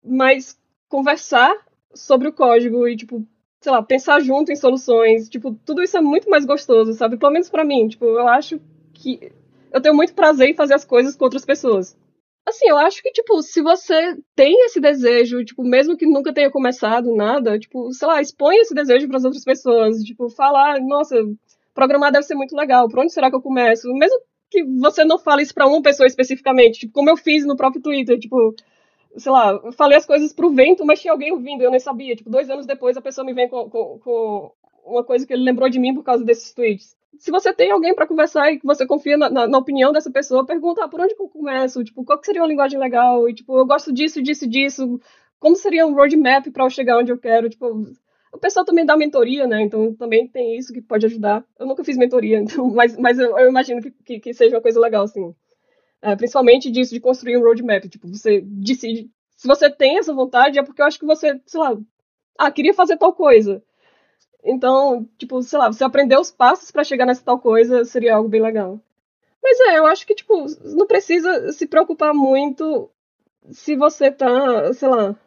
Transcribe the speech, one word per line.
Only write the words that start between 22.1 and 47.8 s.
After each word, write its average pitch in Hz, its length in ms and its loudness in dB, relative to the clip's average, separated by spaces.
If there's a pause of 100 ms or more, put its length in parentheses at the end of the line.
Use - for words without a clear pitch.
deve 285 120 2
ser 294 120 -8
muito 269 200 -8
legal, 254 340 2
por 240 100 -2
onde 330 140 -2
será 277 160 0
que 269 60 -4
eu 262 60 -4
começo?" 247 520 0
Mesmo 381 260 2 (300)
que 359 160 0
você 269 400 0
não 320 140 2
fale 294 240 0
isso - 100 -8
pra 277 140 2
uma 294 140 2
pessoa 285 260 4
especificamente, 254 720 2
tipo, 220 140 -14
como 285 160 2
eu 330 80 4
fiz 302 280 -2
no 277 100 -2
próprio 262 260 -2
Twitter, 262 380 -2
tipo, 226 360 -2 (640)
sei 262 140 -6
lá, 233 200 2 (120)
eu 233 80 -14
falei 285 260 4
as - 80 2
coisas 302 280 -2
pro 339 180 0
vento, 302 340 2
mas 302 160 2
tinha 339 120 -4
alguém 294 180 -6
ouvindo, 269 320 -8
eu 254 80 2
nem 254 80 2
sabia. 254 360 -8
Tipo, 220 140 -20
dois 254 200 -2
anos 269 160 -10
depois 254 320 -4
a 254 40 -14
pessoa 262 240 -12
me 254 80 -10
vem 247 160 -2
com, 233 200 -10
com, 226 300 -10
com 226 520 -8 (340)
uma 240 180 -4
coisa 262 240 -2
que 269 60 -8
ele 254 100 -2
lembrou 254 260 0
de 254 100 -4
mim 254 140 -2
por 269 100 -8
causa 240 200 -2
desses 226 300 -2
tweets. 214 440 -6 (220)
Se - 100 -12
você 359 240 -2
tem - 180 0
alguém 359 220 0
pra 311 140 -2
conversar 311 440 0
e 269 80 -6
que - 60 -14
você 285 200 0
confia 294 320 -2
na, 294 120 0
na, 240 180 0
na 262 100 0
opinião 269 340 0
dessa 302 180 -4
pessoa, 262 360 -2
pergunta, 339 380 -4
"Ah, 311 40 -6
por 330 140 -10
onde 427 140 -2
que 415 60 -14
eu 381 80 -10
começo? 262 540 -6
Tipo, 247 200 -14
qual 294 160 0
que - 60 -18
seria 339 160 -2
uma 330 60 2
linguagem 277 320 -2
legal? 247 500 2
E, 233 40 -6
tipo, 262 240 -4
eu 262 80 4
gosto 294 280 -2
disso, 302 280 -4
disso, 285 260 -4
disso. 262 520 -4 (400)
Como 330 160 4
seria 330 300 0
um 302 80 -2
roadmap 277 580 2
pra 262 140 -2
eu 262 40 0
chegar 247 280 0
onde 240 140 0
eu 247 60 -4
quero?" 226 320 0
Tipo, 220 360 -8 (480)